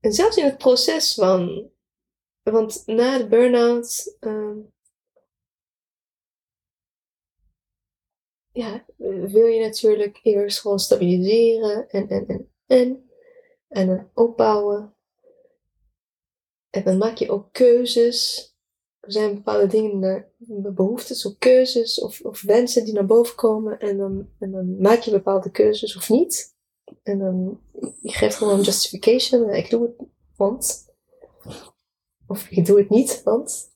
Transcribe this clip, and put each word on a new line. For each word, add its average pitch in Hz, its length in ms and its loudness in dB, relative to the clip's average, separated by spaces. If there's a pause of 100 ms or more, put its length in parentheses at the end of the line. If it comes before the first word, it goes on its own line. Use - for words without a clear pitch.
En 214 120 0
zelfs 415 240 2
in 330 80 0
het 277 140 0
proces 285 560 0
van, 185 560 0 (720)
want 220 440 -2
na 240 320 0
de 226 100 -4
burn-out, 240 920 0
ehm, 214 380 -8 (4000)
ja, 226 320 -10 (120)
wil 196 500 0
je 226 140 2
natuurlijk 214 640 -2
eerst 202 380 0
gewoon 202 180 -2
stabiliseren 214 1120 2
en, 202 200 -4
en, 196 180 -4
en, - 220 -10 (180)
en, 254 440 2 (580)
en 190 180 -2
dan 185 280 -2
opbouwen. 214 800 0 (1800)
En 196 100 -4
dan 190 140 2
maak 226 180 -2
je - 140 -4
ook 202 220 -6
keuzes. 240 960 2 (520)
Er - 120 -18
zijn 208 220 -2
bepaalde 202 320 0
dingen, 208 340 0 (480)
eh, 202 260 -10
behoeftes 214 520 -4
of 202 120 -10
keuzes 254 640 2
of, - 200 -10
of - 220 -12
wensen 233 420 2
die 214 100 -8
naar 202 120 0
boven 233 300 4
komen. 220 420 -2
En 202 180 -4
dan, 196 320 -6 (100)
en 196 120 -8
dan 185 300 -6
maak 220 200 4
je 233 100 -6
bepaalde 196 400 0
keuzes 214 460 0
of 175 120 -12
niet. - 480 0 (460)
En 202 160 -6
dan, 185 420 -4 (400)
je - 120 -12
geeft - 240 -2
gewoon 202 240 0
justification. 220 880 0
Eh, 202 100 -2
ik - 120 -6
doe 233 120 0
het, 240 260 -6 (280)
want. - 560 -4 (1300)
Of - 240 -12
ik 170 160 0
doe 202 120 6
het 202 120 4
niet, 254 320 0
want. - 540 -4